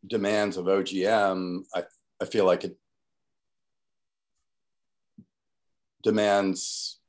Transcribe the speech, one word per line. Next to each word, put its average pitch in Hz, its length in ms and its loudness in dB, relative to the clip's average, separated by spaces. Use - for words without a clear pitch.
demands 104 500 0
of 90 120 -4
O 98 160 2
G 95 240 -2
M, 95 580 0
I, 87 80 -2
I - 40 -2
feel 104 200 2
like 90 180 4
it 90 140 -10
demands 101 1040 0